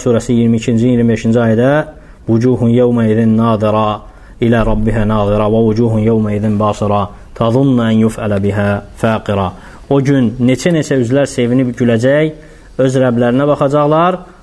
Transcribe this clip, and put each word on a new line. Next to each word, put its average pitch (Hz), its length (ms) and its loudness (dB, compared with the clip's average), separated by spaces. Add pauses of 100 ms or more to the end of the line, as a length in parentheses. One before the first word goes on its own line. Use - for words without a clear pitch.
surəsi 117 300 0
iyirmi 117 240 2
ikinci, 117 300 0
iyirmi 117 260 2
beşinci 113 260 0
ayədə, 120 460 2 (420)
"Vucuhun 117 440 2
yevmə 120 400 2
idin 110 240 2
nazira 107 680 0 (400)
ilə 117 240 2
rabbihə 110 400 0
nazira 107 480 0
və 113 140 2
vucuhun 110 340 0
yevmə 110 360 0
idin 104 200 -2
basira 104 520 -2 (260)
tazunnu 123 480 0
ən 113 200 2
yufələ 107 360 -2
bihə 101 420 -2 (200)
fəqira." 104 480 -2 (400)
O 139 120 2
gün 127 380 0
neçə-neçə 135 640 0
üzlər 135 220 0
sevinib 123 500 -2
güləcək, 131 560 0 (460)
öz 131 180 0
Rəblərinə 123 520 0
baxacaqlar. 147 680 0 (260)